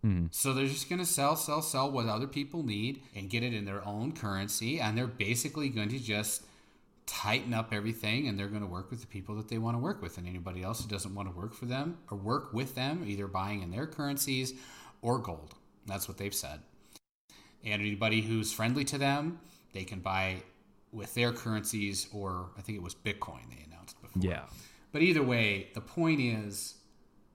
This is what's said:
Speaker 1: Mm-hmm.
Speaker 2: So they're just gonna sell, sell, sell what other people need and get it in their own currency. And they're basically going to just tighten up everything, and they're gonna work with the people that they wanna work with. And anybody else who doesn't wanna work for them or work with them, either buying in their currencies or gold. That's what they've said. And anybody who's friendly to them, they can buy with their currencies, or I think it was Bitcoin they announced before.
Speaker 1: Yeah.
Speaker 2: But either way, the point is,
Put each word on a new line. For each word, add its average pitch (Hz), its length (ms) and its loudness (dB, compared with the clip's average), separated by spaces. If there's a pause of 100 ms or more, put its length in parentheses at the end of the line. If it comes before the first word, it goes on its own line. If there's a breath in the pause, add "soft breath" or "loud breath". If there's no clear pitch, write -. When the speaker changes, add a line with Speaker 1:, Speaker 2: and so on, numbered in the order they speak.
Speaker 1:
Mm-hmm. 90 260 6
Speaker 2:
So - 220 2
they're 135 140 4
just 135 240 0
gonna 175 160 2
sell, 147 300 4
sell, 156 260 0
sell 143 280 2
what 123 160 2
other 113 200 2
people 143 360 -2
need 117 400 0 (120)
and 95 160 -6
get 117 120 2
it 120 120 2
in 104 100 -2
their 98 220 -4
own 107 260 -2
currency. 107 680 0
And 110 160 2
they're 127 100 2
basically 120 600 0
going 110 220 0
to 131 80 -2
just 107 440 0 (640 soft breath)
tighten 120 460 0
up 113 200 0
everything, 113 560 0
and 101 100 0
they're 101 100 -2
gonna 104 180 -2
work 90 240 -6
with 117 100 -8
the - 60 -14
people 101 300 -8
that 107 120 -6
they 113 100 -2
wanna 117 200 0
work 180 240 -2
with. 87 160 -8
And 87 80 -8
anybody 90 360 -6
else 110 200 -2
who 110 60 -6
doesn't 98 260 -4
wanna 98 160 -4
work 90 240 -6
for - 120 -8
them 143 320 -2 (120)
or 104 60 -4
work 113 360 0
with 127 220 -2
them, 147 320 0
either 101 200 -2
buying 95 360 0
in 85 80 -4
their 120 160 -2
currencies 139 680 0 (480 loud breath)
or 120 160 4
gold. 80 360 -6 (320)
That's 98 220 -4
what 92 100 -10
they've 101 160 -2
said. 73 260 -4 (1040 soft breath)
And 104 160 0
anybody 107 420 4
who's 110 300 2
friendly 123 340 2
to 143 120 -2
them, 147 400 2 (340 soft breath)
they 95 120 -4
can 92 160 -6
buy 95 420 2 (500)
with 107 220 -8
their 120 180 4
currencies, 104 800 0
or 92 460 -4
I - 20 -12
think 104 160 -6
it 92 60 -6
was 87 120 -8
Bitcoin 65 560 -6
they 67 160 -16
announced 82 360 -18
before. - 200 0
Speaker 1:
Yeah. 85 200 0 (500 soft breath)
Speaker 2:
But 151 100 4
either 165 200 8
way, 110 520 4
the 110 60 -4
point 160 400 4
is, 107 540 0 (600)